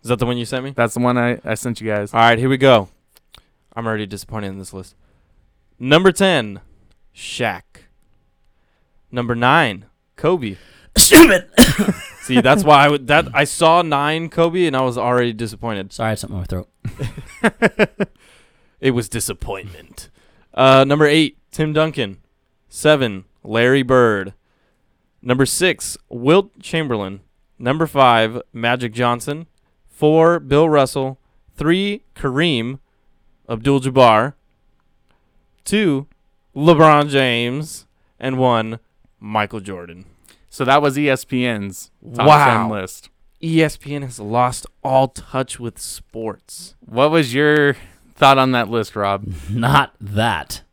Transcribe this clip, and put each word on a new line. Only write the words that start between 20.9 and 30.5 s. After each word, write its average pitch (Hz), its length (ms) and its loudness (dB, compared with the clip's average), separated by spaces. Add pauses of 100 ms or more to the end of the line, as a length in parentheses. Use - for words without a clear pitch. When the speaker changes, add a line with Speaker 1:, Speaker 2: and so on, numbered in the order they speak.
Speaker 1:
eight, 151 320 2 (140)
Tim 156 200 -4
Duncan. 151 460 -4 (500)
Seven, 127 580 0 (180)
Larry 123 400 0
Bird. 113 500 2 (880)
Number 127 240 0
six, - 520 -4 (120)
Wilt 151 500 0
Chamberlain. 104 600 -6 (380)
Number 143 260 -2
five, 120 560 2 (100)
Magic 120 420 -4
Johnson. 123 520 -4 (420)
Four, 160 520 2
Bill 143 280 2